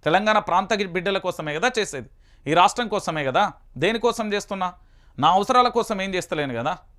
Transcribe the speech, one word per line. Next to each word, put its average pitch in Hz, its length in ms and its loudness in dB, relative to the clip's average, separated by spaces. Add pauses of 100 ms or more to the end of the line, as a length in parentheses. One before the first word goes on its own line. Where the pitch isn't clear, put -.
తెలంగాణ 208 340 4
ప్రాంత 190 340 0
గి-, 202 160 -2
బిడ్డల 185 300 -4
కోసమే 165 360 -6
కదా 202 240 0
చేసేది, 147 300 -6 (380)
ఈ 143 80 0
రాష్ట్రం 190 340 4
కోసమే 165 360 -4
కదా. 156 280 2 (260)
దేనికోసం 220 540 0
చేస్తున్నా? 190 400 -6 (460)
నా 143 100 4
అవసరాల 233 400 4
కోసం 214 340 -2
ఏం 190 120 -6
చేస్తలేను 151 400 -4
కదా. 139 240 -4 (200)